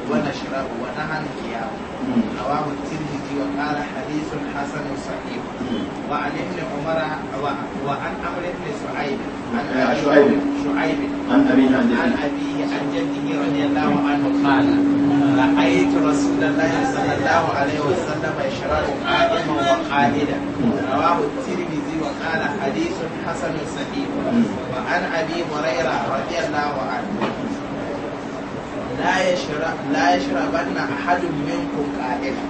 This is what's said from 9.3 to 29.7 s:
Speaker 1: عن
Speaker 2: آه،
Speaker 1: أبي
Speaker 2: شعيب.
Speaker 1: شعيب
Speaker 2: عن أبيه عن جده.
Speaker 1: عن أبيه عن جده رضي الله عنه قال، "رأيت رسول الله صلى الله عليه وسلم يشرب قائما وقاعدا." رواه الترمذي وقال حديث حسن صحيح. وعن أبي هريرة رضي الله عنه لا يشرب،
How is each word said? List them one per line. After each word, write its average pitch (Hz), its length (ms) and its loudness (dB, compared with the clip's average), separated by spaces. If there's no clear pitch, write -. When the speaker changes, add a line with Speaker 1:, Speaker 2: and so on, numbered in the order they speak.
Speaker 1:
عن 120 200 -2
Speaker 2:
آه، - 180 0
Speaker 1:
أبي 120 140 2
Speaker 2:
شعيب. 143 420 8
Speaker 1:
شعيب - 400 0
Speaker 2:
عن 127 200 4
أبيه 127 260 6
عن 131 140 4
جده. 117 140 4
Speaker 1:
عن 120 180 2
أبيه - 480 -2
عن 143 240 -2
جده 143 480 -2
رضي 143 280 0
الله 143 360 2
عنه 143 260 2
قال، 143 280 4
"رأيت 285 640 4
رسول 285 440 4
الله 285 300 2
صلى - 300 0
الله - 360 2
عليه 143 300 0
وسلم 147 580 0
يشرب 139 480 0
قائما - 600 2
وقاعدا." 143 800 2
رواه - 340 2
الترمذي 156 760 -2
وقال 151 460 -2
حديث - 420 -2
حسن 165 360 -4
صحيح. 139 440 -4
وعن - 420 -2
أبي 165 320 -2
هريرة 156 540 0
رضي 135 320 -2
الله 147 440 -2
عنه - 300 -4
لا 175 280 0
يشرب، 151 540 0